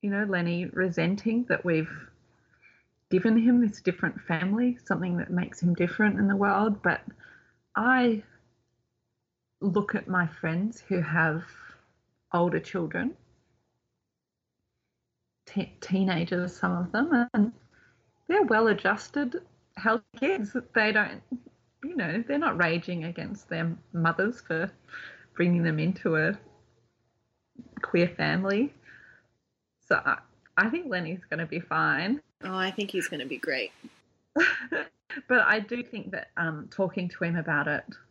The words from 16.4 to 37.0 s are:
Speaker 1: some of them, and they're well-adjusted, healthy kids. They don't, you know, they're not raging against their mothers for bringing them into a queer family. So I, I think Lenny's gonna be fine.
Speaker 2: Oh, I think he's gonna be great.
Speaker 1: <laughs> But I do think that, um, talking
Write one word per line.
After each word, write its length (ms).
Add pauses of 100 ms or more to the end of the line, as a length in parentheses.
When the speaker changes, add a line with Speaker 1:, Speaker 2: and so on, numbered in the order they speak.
Speaker 1:
some 200
of 160
them, 400
and 200 (760)
they're 140
well-adjusted, 960 (400)
healthy 260 (160)
kids. 380 (180)
They 160
don't, 320 (640)
you 120
know, 300
they're 120
not 200
raging 460
against 440
their 240 (200)
mothers 480
for 300 (680)
bringing 260
them 160
into 380
a 200 (1500)
queer 260
family. 640 (1160)
So 160
I, 140 (380)
I 120
think 200
Lenny's 420
gonna 160
be 140
fine. 600 (240)
Speaker 2:
Oh, 120
I 140
think 200
he's 180
gonna 180
be 120
great. 340 (640)
Speaker 1:
<laughs> 60 (840)
But 180
I 140
do 220
think 280
that, 260
um, 340
talking 380